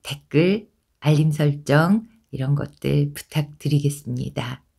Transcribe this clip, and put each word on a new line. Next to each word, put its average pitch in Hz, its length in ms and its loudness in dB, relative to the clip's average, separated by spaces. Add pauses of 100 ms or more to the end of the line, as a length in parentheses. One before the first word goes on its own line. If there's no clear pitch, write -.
댓글, 175 640 0 (320)
알림 151 300 4
설정 151 760 2 (220)
이런 135 240 -2
것들 143 600 -2
부탁드리겠습니다. 143 1500 -4 (140)